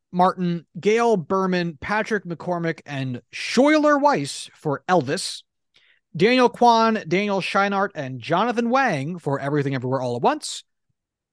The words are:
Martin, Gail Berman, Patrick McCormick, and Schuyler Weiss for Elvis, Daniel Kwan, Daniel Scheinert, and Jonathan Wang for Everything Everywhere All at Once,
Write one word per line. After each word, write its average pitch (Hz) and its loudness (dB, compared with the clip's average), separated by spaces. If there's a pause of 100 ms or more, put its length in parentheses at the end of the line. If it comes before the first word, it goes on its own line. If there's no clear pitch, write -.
(120)
Martin, 175 0 (140)
Gail 226 2
Berman, 180 -2
Patrick 208 -4
McCormick, 170 -6
and 131 -8 (120)
Schuyler 294 4
Weiss 254 -2
for 143 -6
Elvis, 170 0 (720)
Daniel 240 4
Kwan, 226 4
Daniel 196 0
Scheinert, 196 0
and 131 -10
Jonathan 226 0
Wang 185 0
for 139 -2
Everything 139 -2
Everywhere 127 -4
All 120 -4
at 120 -8
Once, 277 -2 (680)